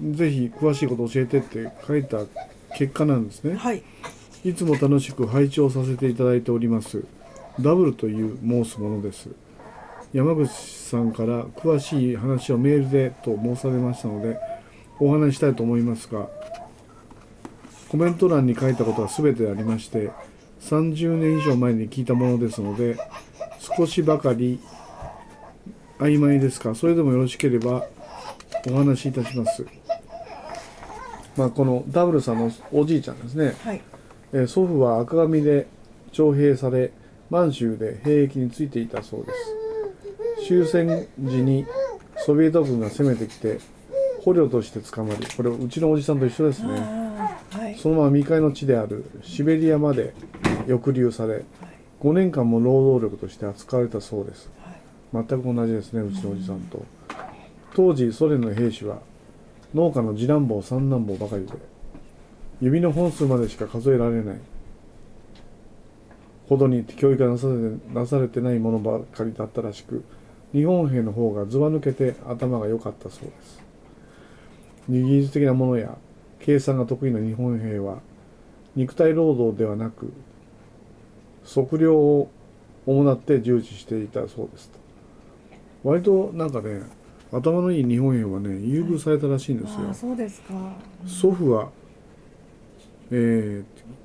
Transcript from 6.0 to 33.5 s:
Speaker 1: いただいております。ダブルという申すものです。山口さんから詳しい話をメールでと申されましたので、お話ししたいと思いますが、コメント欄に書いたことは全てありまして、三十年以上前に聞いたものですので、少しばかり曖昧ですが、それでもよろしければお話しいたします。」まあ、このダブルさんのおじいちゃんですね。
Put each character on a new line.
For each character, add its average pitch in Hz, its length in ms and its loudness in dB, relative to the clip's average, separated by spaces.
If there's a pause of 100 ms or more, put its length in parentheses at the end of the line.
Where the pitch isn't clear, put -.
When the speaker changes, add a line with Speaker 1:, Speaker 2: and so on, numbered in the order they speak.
Speaker 1:
い 120 80 0
た 127 80 0
だ 123 120 4
い 120 60 2
て 120 100 -2
お 117 60 2
り 117 100 0
ま 113 140 2
す。 - 220 -8 (560)
ダ 147 160 4
ブ 180 100 6
ル 131 80 2
と 113 140 -4
い 107 200 -2
う 117 140 -6
申 117 240 2
す 110 140 -12
も 104 100 -4
の 107 120 -4
で 101 100 -6
す。 - 180 -18 (840)
山 156 240 2
口 147 140 2
さ - 480 -8
ん 117 140 0
か 113 120 -4
ら 117 220 -2
詳 160 340 0
し 131 340 0
い - 20 -2
話 127 360 -2
を 123 60 2
メ 135 140 4
ー 147 80 4
ル 135 100 0
で 131 240 2 (100)
と 113 120 -2
申 117 200 -2
さ 127 120 -4
れ 127 80 0
ま 123 180 0
し - 80 -8
た 113 60 -6
の 104 140 -6
で、 113 180 -4 (600)
お 143 120 4
話 151 220 4
し - 40 -2
し - 20 -12
た 147 100 4
い 117 60 2
と 117 80 -2
思 117 140 2
い 120 40 2
ま 117 140 0
す - 120 -16
が、 104 200 -6 (1600)
コ 151 80 -2
メ 170 120 4
ン 170 60 0
ト 185 120 4
欄 147 180 4
に 120 100 4
書 131 140 0
い 127 60 2
た 117 100 0
こ 110 80 0
と 113 100 0
は 98 40 -2
全 147 280 2
て 113 140 0
あ 101 40 -2
り 107 100 -6
ま 113 140 0
し 110 100 -10
て、 107 240 -2 (480)
三 160 340 0
十 165 220 0
年 160 220 2
以 151 60 0
上 143 120 4
前 123 180 4
に 110 160 -2
聞 131 140 -6
い - 20 -2
た 127 80 0
も 123 140 2
の 123 120 2
で 117 120 0
す 110 100 -8
の 101 140 -4
で、 117 220 -2 (640)
少 - 260 0
し 160 160 -2
ば 151 160 4
か 135 160 2
り 123 260 0 (1400)
曖 147 200 4
昧 143 200 6
で 135 100 4
す - 100 -6
が、 113 160 -2
そ 165 120 0
れ 170 80 4
で 165 80 2
も 135 80 4
よ 127 80 4
ろ 131 80 2
し 120 100 -6
け 143 120 2
れ 120 100 2
ば 123 260 -2 (840)
お 127 80 0
話 139 260 4
し 139 80 -4
い - 20 -4
た 131 120 -2
し 127 140 -6
ま 113 80 -2
す。」 - 200 -4 (1700)
ま 135 80 2
あ、 123 40 2
こ 135 160 0
の 123 220 2
ダ 175 180 2
ブ 175 60 2
ル 147 100 4
さ 117 120 -2
ん 113 40 0
の 117 140 0 (200)
お 147 140 2
じ 156 120 2
い 131 40 0
ち - 80 -10
ゃ 127 40 -10
ん 127 60 -14
で 120 100 -12
す 131 60 -10
ね。 147 280 0